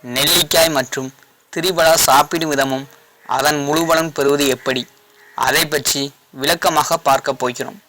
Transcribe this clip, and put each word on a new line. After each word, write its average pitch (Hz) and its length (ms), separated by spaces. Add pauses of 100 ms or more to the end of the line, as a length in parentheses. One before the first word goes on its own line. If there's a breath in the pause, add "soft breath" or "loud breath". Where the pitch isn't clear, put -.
நெல்லிக்காய் 156 640
மற்றும் 135 360 (460)
திரிபலா 165 420
சாப்பிடும் 156 560
விதமும் 135 340 (420)
அதன் 143 380
முழு 156 220
பலன் 160 260
பெறுவது 143 360
எப்படி, 127 340 (520)
அதை 131 320
பற்றி 147 360 (280)
விளக்கமாக 160 680
பார்க்க 139 340
போகிறோம். 127 460 (100)